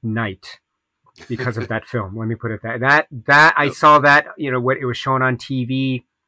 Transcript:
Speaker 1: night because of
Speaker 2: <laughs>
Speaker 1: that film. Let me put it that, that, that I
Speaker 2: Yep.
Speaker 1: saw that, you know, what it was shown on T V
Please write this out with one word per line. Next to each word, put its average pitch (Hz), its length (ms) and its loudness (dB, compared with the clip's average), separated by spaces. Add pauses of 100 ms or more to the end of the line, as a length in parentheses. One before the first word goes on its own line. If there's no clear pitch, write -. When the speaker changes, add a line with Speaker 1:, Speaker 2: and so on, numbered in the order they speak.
Speaker 1:
night 110 560 -6 (720)
because 120 280 -6
of 117 100 -6
Speaker 2:
<laughs> - 20 -8
Speaker 1:
that 110 160 -6
film. 104 320 -8
Let 113 100 -6
me 113 80 -4
put 113 160 -8
it 107 120 -10
that, 113 180 -8
that, 143 260 2 (180)
that 151 320 6
I 147 80 0
Speaker 2:
Yep. 135 80 -4
Speaker 1:
saw 151 260 6
that, 143 280 4 (100)
you 143 140 -4
know, 127 80 -2
what 127 180 0
it 135 80 -8
was 120 120 -4
shown 131 240 -2
on 127 160 0
T 131 260 -6
V 131 420 -4 (220)